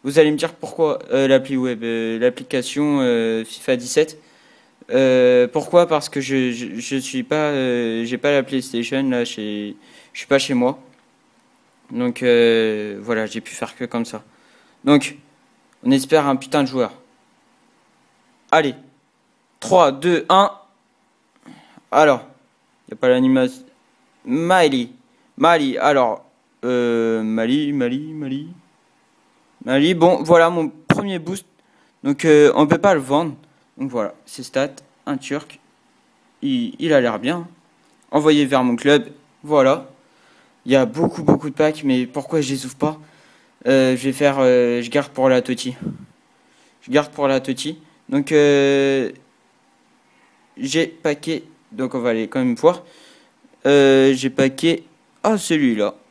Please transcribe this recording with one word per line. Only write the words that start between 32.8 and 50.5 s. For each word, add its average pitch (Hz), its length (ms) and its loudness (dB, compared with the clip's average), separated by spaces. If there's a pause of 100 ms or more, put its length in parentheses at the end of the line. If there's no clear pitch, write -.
le 151 80 2
vendre. 143 340 -2 (440)
Donc 131 120 -8
voilà, 113 240 -6 (120)
ses - 160 -16
stats. 139 340 -4 (300)
Un 143 100 -4
Turc. - 420 -10 (840)
Il, 127 360 -4
il 156 140 -2
a 139 80 4
l'air 113 180 -2
bien. 170 300 -6 (600)
Envoyé 151 340 4
vers 131 180 0
mon 123 140 0
club. 143 320 2 (340)
Voilà. 147 480 0 (760)
Il 123 60 0
y 135 40 4
a 131 80 4
beaucoup, 156 380 -4
beaucoup 143 260 0
de 135 60 -10
packs, 156 300 -2
mais 127 220 0
pourquoi 147 360 -4
je 131 80 -4
les 135 160 -6
ouvre 127 100 -14
pas ? 156 220 -4 (680)
Euh, 127 300 4
je 127 80 -10
vais 135 80 0
faire, 139 260 2
euh, 123 440 2
je 117 80 -10
garde 139 200 -2
pour 131 200 0
la 127 100 4
Totti. 123 340 -8 (1080)
Je - 80 -18
garde 143 220 0
pour 143 160 -2
la 135 120 0
Totti. 139 380 -8 (320)
Donc, 143 220 -2
euh, 139 800 2 (1500)